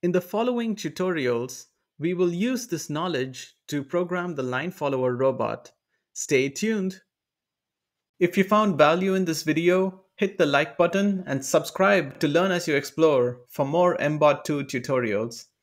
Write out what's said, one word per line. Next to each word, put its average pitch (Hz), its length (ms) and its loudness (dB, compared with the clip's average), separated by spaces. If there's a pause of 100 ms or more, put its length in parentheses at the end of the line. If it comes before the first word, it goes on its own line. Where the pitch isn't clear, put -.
In 175 80 2
the 180 100 2
following 233 540 -2
tutorials, 135 880 -4 (320)
we 170 160 -2
will 175 180 2
use 226 360 -2
this 156 240 -8
knowledge 147 640 -4 (120)
to 143 160 -4
program 175 520 -4
the 135 80 -4
line 127 260 -4
follower 127 460 -2
robot. 123 560 -2 (420)
Stay 139 360 0
tuned! 190 520 -4 (1200)
If 180 180 2
you 190 60 4
found 208 340 2
value 175 380 4
in 185 100 0
this 160 160 -4
video, 180 640 0 (120)
hit 196 220 -4
the 165 80 4
like 143 320 0
button 190 480 2
and 139 180 -4
subscribe 165 760 0
to 160 80 0
Learn 175 240 2
As 175 160 -2
You 151 80 0
Explore 139 720 2
for 143 160 -2
more 170 340 2
M 151 200 0
bot 147 260 4
two 147 180 -2
tutorials. 120 840 -2 (180)